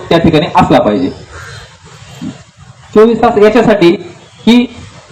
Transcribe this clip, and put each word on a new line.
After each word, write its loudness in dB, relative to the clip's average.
त्या 2
ठिकाणी 2
असला 2
पाहिजे. -2
चोवीस 2
तास 0
याच्यासाठी 2
की 2